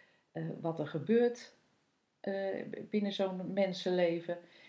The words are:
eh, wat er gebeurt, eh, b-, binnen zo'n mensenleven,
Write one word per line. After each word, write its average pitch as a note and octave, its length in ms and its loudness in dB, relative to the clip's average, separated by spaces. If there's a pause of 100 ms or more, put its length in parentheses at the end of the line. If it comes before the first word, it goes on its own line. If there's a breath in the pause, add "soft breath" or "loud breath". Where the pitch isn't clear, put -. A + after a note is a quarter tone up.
(320 soft breath)
eh, E3 120 -6 (160)
wat E3 180 -2
er D3+ 80 -2
gebeurt, A#3 680 2 (640)
eh, G3 500 -2
b-, - 200 -10
binnen G3+ 220 0
zo'n F#3 400 -2
mensenleven, F3+ 880 2 (300 loud breath)